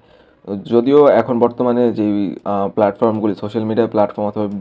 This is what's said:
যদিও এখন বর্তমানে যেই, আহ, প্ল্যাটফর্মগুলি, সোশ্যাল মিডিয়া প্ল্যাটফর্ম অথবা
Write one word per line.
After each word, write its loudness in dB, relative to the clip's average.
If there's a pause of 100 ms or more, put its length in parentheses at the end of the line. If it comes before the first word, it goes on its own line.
(640)
যদিও 4
এখন 2
বর্তমানে 0
যেই, -2
আহ, -4
প্ল্যাটফর্মগুলি, 0
সোশ্যাল -6
মিডিয়া 0
প্ল্যাটফর্ম -2
অথবা -4 (140)